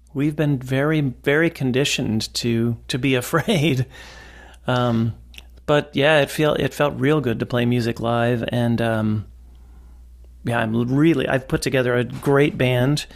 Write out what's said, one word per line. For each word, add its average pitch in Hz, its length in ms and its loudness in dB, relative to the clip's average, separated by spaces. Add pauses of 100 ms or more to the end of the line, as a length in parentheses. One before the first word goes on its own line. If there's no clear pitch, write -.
(140)
we've 147 220 -2
been 147 240 0
very, 139 400 0
very 143 500 0
conditioned 127 840 -2
to, 117 420 0 (100)
to 139 120 -4
be 131 160 0
<laughs> 123 80 0
afraid. 151 640 0 (840)
Um, 120 460 0 (500)
but 147 300 0
yeah, 147 260 4
it 139 100 0
feel, 151 240 0
it - 180 -2
felt 147 280 -2
real 147 200 2
good 120 200 -2
to 120 60 -4
play 120 200 0
music 120 320 0
live, 117 540 0
and, 117 280 0
um, 110 460 0 (1160)
yeah, 117 160 -2
I'm 117 340 0
really, 139 320 4
I've 135 220 -2
put 156 140 -2
together 127 340 0
a 123 80 0
great 139 520 2
band. 127 600 2